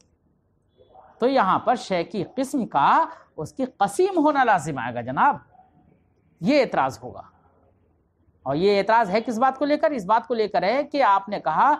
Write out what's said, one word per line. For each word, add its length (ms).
तो 60
यहाँ 400
पर 100
शय 280
की 200
किस्म 400
का 460
उसकी 300
कसीम 540
होना 240
लाजिम 340
आएगा 240
जनाब, 420
ये 200
एतराज़ 380
होगा। 300
और 100
ये 240
एतराज़ 300
है 100
किस 180
बात 200
को 60
लेकर? 280
इस 120
बात 220
को 80
लेकर 300
है 200
कि 160
आपने 400
कहा 400